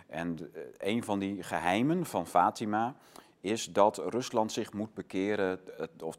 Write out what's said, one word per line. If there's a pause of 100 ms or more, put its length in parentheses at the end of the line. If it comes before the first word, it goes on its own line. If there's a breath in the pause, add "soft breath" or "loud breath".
En, (160)
eh, (160)
een
van
die
geheimen
van
Fatima (460 loud breath)
is
dat
Rusland
zich
moet
bekeren, (180)
eh, (180)
of